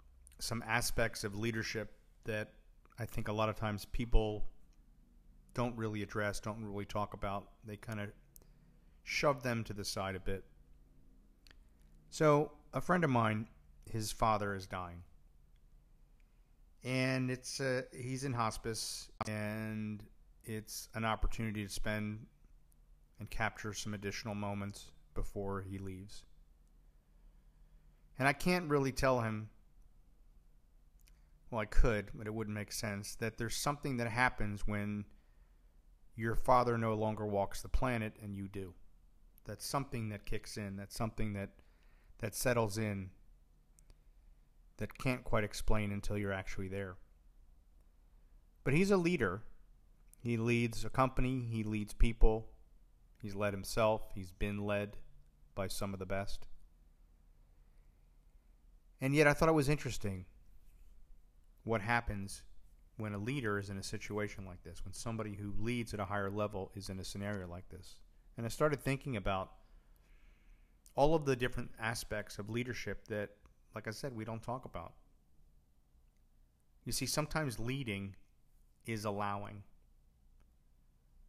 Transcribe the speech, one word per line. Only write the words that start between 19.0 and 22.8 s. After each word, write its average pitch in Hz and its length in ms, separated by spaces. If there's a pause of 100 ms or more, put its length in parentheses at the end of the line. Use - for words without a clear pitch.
and 107 760 (420)
it's - 500
an 113 100
opportunity 107 600
to 98 60
spend 107 560 (920)